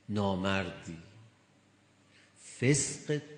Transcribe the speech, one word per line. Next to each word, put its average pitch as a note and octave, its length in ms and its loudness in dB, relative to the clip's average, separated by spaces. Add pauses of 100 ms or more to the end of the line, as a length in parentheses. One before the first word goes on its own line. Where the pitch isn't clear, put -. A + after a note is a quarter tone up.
نامردی، F#2+ 880 0 (1600)
فسق D3 600 2 (160)